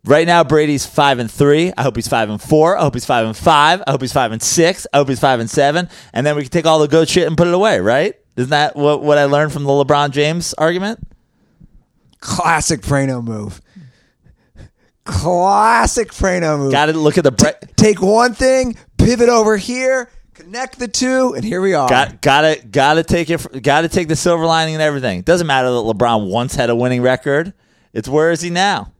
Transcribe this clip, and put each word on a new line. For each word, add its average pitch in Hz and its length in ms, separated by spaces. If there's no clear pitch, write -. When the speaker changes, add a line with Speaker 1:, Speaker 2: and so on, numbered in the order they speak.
Speaker 1:
Right 151 200
now, 170 200
Brady's 147 400
five 139 340
and 113 100
three. 147 480
I 123 60
hope 120 140
he's 117 100
five 113 220
and 107 120
four. 160 360
I 175 40
hope 143 120
he's 123 100
five 117 220
and 110 100
five. 156 500
I 135 60
hope 143 80
he's 127 140
five 123 180
and 110 100
six. 175 520
I 139 60
hope 139 100
he's 131 100
five 127 220
and 117 80
seven. 151 400
And 127 120
then 147 120
we 147 60
can 123 80
take 165 140
all 160 140
the 151 80
goat 160 220
shit 180 180
and 165 80
put 175 120
it 175 60
away, 180 280
right? 135 340
Isn't 127 140
that 147 260
what, 147 260
what 147 140
I 143 80
learned 147 260
from 143 140
the 139 40
LeBron 143 420
James 151 420
argument? 185 460
Speaker 2:
Classic 165 600
Prano 135 400
move. 107 380
Classic 202 1040
Prano 175 460
move. 139 140
Speaker 1:
Gotta 147 220
look 151 240
at 170 60
the 135 80
bre- 107 140
Speaker 2:
T-, - 140
take 214 260
one 220 320
thing, 262 420
pivot 240 320
over 220 260
here, 247 540
connect 233 460
the 247 80
two, 254 480
and 131 100
here 185 160
we 190 120
are. 139 160
Speaker 1:
Got, 131 320
gotta, 151 480
gotta 147 340
take 165 260
it. 156 340
Gotta 151 240
take 165 220
the 160 80
silver 170 280
lining 160 300
and 156 60
everything. 127 400
Doesn't 170 260
matter 131 220
that 120 100
LeBron 110 500
once 120 260
had 120 140
a 117 60
winning 123 260
record. 139 520
It's 110 160
where 156 220
is 165 100
he 175 80
now? 175 500